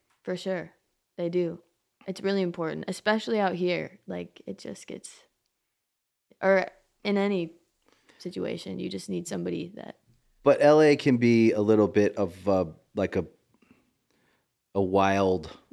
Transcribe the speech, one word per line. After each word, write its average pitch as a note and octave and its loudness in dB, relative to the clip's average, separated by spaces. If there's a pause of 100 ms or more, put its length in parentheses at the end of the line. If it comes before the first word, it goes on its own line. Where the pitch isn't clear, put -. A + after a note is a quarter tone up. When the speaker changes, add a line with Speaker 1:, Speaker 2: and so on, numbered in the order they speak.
(240)
Speaker 1:
For F#3 -8
sure. F3 -8 (460)
They F3 -4
do. E3+ -4 (480)
It's F#3 -10
really G3 -2
important, E3 -6
especially G#3+ -2
out F#3 -2
here. E3+ -4
Like, F3+ -12
it G3 -12
just - -18
gets, - -16 (1300)
or F#3+ 0 (360)
in G3+ -2
any G3 -4 (680)
situation, F#3 -10
you F#3 -10
just F#3+ -12
need F3 -8
somebody F3 -8
that - -18 (460)
Speaker 2:
But C#3 6
L D3 6
A D3 6
can C3+ 2
be A#2 6
a G#2+ 0
little G#2+ 6
bit G#2 2
of F#2 -4 (120)
a, F#2+ 2 (280)
like, F#2+ -2
a, E2+ -2 (1500)
a G2 0
wild, F#2+ 2 (240)